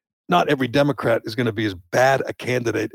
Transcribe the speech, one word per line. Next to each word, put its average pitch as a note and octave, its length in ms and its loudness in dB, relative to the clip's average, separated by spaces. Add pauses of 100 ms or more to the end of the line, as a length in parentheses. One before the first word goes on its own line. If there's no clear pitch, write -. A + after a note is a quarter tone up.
(300)
not F3 180 2
every C3 200 0
Democrat C3+ 580 2
is A2 80 -10
gonna A#2 180 0
be A2 140 -2
as F#2+ 80 -4
bad C3 520 2
a - 60 -6
candidate A#2 640 -4